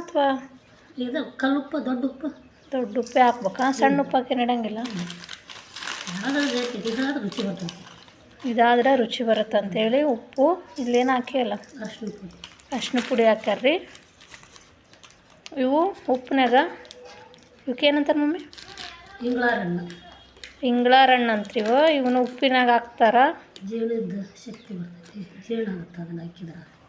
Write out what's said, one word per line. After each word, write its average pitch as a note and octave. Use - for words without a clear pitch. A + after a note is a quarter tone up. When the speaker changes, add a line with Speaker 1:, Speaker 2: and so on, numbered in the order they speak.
Speaker 1:
ಅಥವಾ D4
Speaker 2:
ಇದು C4+
ಕಲ್ಲುಪ್ಪು, C#4
ದೊಡ್ಡ B3
ಉಪ್ಪು? -
Speaker 1:
ದೊಡ್ಡ A#3
ಉಪ್ಪೇ A#3+
ಹಾಕ್ಬೇಕಾ? A#3
ಸಣ್ಣ C#4
ಉಪ್ಪು C#4
ಹಾಕಿ B3+
ನೆಡಂಗಿಲ್ಲ? A#3
Speaker 2:
ಯಾವ್ದಾದ್ರು C#4
ಬೇಕು, B3
ಇದಾದ್ರೆ C4
ರುಚಿ G3
ಬರ್ತೈತಿ. F3
Speaker 1:
ಇದಾದ್ರೆ A#3+
ರುಚಿ A3
ಬರುತ್ತೆ G#3+
ಅಂತೇಳಿ A3
ಉಪ್ಪು. C4
ಇಲ್ಲೇನು A#3+
ಹಾಕಿಯಲ್ಲ, B3
Speaker 2:
ಅರಿಶಿನ G#3
ಪುಡಿ. F3+
Speaker 1:
ಅರಿಶಿನ A#3+
ಪುಡಿ A3+
ಹಾಕ್ಯಾರ್ರಿ. A3
ಇವು C4+
ಉಪ್ಪಿನಾಗ B3+
ಇವಕ್ಕೆ C4
ಏನಂತಾರೆ D4
ಮಮ್ಮಿ? D4+
Speaker 2:
ಇಂಗ್ಲಾರ್ A#3+
ಹಣ್ಣು. F3
Speaker 1:
ಇಂಗ್ಲಾರ್ B3+
ಹಣ್ಣು A#3+
ಅಂತ್ರಿ G#3
ಇವು. A#3
ಇವನ್ನ B3+
ಉಪ್ಪಿನಾಗ B3+
ಹಾಕ್ತಾರ. A3+
Speaker 2:
ಜೀರ್ಣದ A3
ಶಕ್ತಿ -
ಬರ್ತೈತಿ, F3
ಜೀರ್ಣ A3+
ಆಗುತ್ತೆ E3+
ಅದನ್ನ E3+
ಹಾಕಿದ್ರೆ. E3+